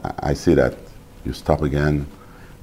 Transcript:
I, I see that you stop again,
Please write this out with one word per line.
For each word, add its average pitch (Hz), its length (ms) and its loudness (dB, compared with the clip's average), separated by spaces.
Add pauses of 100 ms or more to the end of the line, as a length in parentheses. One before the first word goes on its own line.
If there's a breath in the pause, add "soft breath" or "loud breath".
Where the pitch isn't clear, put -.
I, - 260 -8
I 73 40 0
see 82 200 2
that 64 220 4 (500)
you 62 80 -8
stop 76 280 -2
again, 73 460 -2 (560 loud breath)